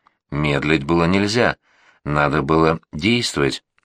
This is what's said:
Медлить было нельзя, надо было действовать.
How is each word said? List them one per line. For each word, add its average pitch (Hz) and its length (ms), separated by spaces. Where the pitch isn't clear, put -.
Медлить 73 540
было 85 200
нельзя, 101 520
надо 73 380
было 80 380
действовать. 82 720